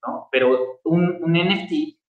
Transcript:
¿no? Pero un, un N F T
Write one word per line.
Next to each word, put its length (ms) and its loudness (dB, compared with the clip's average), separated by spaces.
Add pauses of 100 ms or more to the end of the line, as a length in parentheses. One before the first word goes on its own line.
¿no? 240 -10
Pero 540 2
un, 360 2
un 140 2
N 180 2
F 160 -6
T 280 -4 (120)